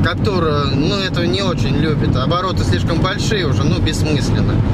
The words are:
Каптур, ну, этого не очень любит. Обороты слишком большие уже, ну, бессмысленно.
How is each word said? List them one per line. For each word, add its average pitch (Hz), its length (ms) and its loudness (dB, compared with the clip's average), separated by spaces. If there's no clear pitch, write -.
Каптур, 160 720 0
ну, 185 240 0
этого 180 260 -2
не 185 160 0
очень 165 360 0
любит. 147 380 0
Обороты 170 480 0
слишком 180 380 0
большие 190 460 0
уже, - 160 2
ну, 151 160 2
бессмысленно. - 760 0